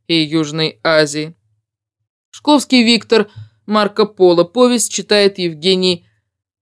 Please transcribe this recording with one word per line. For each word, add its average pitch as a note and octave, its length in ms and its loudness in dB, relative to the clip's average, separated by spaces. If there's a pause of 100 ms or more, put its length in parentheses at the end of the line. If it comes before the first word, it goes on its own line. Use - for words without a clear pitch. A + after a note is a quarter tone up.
и E3+ 80 -2
Южной D#3 680 -4
Азии. D#3 540 -2 (1000)
Шкловский C4 480 0
Виктор, A3 460 0 (380)
«Марко G#3 380 0
Поло», F3+ 380 2
повесть, B3 480 0
читает G3+ 460 0
Евгений F3+ 720 -2 (540)